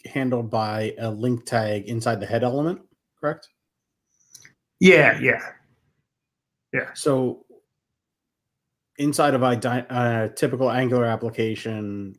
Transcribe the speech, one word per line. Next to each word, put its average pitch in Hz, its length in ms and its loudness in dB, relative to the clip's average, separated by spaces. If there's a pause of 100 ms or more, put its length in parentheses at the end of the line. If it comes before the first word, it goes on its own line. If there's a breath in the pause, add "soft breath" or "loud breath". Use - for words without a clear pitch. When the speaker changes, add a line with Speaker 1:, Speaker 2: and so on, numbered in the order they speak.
Speaker 1:
handled 123 460 -2
by 110 480 -2
a 113 120 -4
link 117 360 -4
tag 107 400 -2
inside 113 340 -2
the 98 60 -6
head 117 180 -2
element, 147 380 -2 (360)
correct? 151 300 -6 (1300 soft breath)
Speaker 2:
Yeah, 165 380 8
yeah. 123 220 0 (1300)
Yeah. - 180 -4
Speaker 1:
So 131 540 0 (1500)
inside 143 360 2
of 123 80 0
a 123 140 4
dy-, 123 320 -2
a 117 480 0
typical 127 340 0
Angular 123 360 2
application, 110 1120 -4